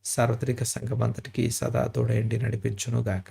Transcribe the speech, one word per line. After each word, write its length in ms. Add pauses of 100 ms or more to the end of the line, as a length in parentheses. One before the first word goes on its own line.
సార్వత్రిక 580
సంఘం 400
అంతటికీ 460
సదా 380
తోడైండి 500
నడిపించునుగాక. 920